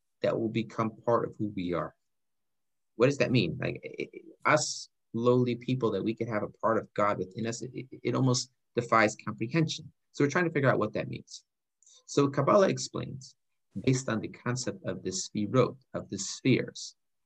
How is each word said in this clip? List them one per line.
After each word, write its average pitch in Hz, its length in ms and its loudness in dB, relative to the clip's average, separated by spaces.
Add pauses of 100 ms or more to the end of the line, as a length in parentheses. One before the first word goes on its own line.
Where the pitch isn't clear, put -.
(220)
that - 160 0
will 113 100 0
become 110 440 -2 (120)
part 117 220 2
of - 100 -12
who 104 200 -4
we 87 180 -2
are. 80 220 -4 (1000)
What 117 120 4
does 139 120 2
that - 140 2
mean? 117 280 2
Like, 85 240 -4
i-, - 200 -10
i-, - 480 -2
us - 360 0 (260)
lowly 123 420 4
people, 123 340 0
that 95 140 -2
we 113 100 0
could 117 140 -4
have 107 160 -2
a - 180 -10
part 110 160 2
of 104 160 -2
God 104 240 2
within 107 300 -6
us, 120 120 -6
it, 127 140 -10
it, 131 120 -10 (180)
it 123 100 0
almost 123 380 2 (240)
defies 110 480 2
comprehension. 117 680 -4 (220)
So - 100 0
we're 143 80 4
trying 180 140 0
to 160 80 -2
figure 135 180 2
out 110 80 2
what 107 140 -2
that 90 160 -6
means. - 340 -14 (640)
So 143 220 2
Kabbalah 190 400 4
explains, - 680 -6 (520)
based 131 240 2
on 110 100 -2
the - 80 -6
concept - 560 -8
of 92 180 -6
the - 60 -6
sfirot, 104 680 0 (200)
of - 160 -8
the 98 80 -6
spheres, - 800 -2 (300)